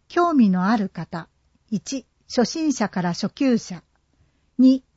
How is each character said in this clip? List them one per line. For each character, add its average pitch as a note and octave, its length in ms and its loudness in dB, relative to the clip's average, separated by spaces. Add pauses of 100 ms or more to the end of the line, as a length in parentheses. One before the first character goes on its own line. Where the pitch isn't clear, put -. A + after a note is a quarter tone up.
興 F4 260 0
味 A#3 160 6
の F3+ 160 0
あ A3 100 2
る G3+ 140 -4
方。 E3 400 -12 (400)
一、 B3 380 -8 (200)
初 A#3+ 180 0
心 D#4 280 -2
者 G#3 160 -4
か F3+ 140 -4
ら F3 100 -2
初 - 160 -6
級 C4 280 0
者。 - 260 -12 (760)
二、 C4 260 4 (140)